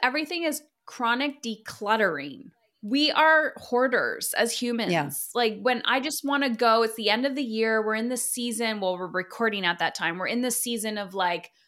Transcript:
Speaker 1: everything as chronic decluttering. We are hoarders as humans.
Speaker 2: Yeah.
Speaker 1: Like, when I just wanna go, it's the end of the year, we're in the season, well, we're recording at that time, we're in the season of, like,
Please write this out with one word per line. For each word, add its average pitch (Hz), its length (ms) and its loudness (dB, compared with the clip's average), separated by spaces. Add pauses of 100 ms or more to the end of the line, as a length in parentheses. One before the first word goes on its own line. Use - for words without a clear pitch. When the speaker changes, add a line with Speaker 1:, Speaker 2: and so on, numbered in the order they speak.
Speaker 1:
everything 311 420 -2
as 302 180 -2 (240)
chronic 254 560 -2
decluttering. 196 1080 -2 (320)
We 269 280 2
are 311 460 6
hoarders 240 760 0
as 226 180 2
humans. 226 400 -2
Speaker 2:
Yeah. 147 180 0 (240)
Speaker 1:
Like, 220 280 0
when 247 240 2
I 254 140 2
just 294 220 -4
wanna 277 280 0
go, 226 320 4
it's 220 140 0
the 214 120 0
end 220 160 4
of 269 100 -2
the 285 80 -2
year, 220 400 2
we're 214 120 0
in 226 160 -2
the 247 80 -2
season, 226 640 -2
well, 185 180 0
we're 180 80 -4
recording 185 580 -2
at 175 140 2
that - 160 0
time, 170 240 -2
we're 185 80 -4
in 233 160 0
the 247 80 0
season 220 480 -4
of, 190 160 -8
like, 175 360 -2 (180)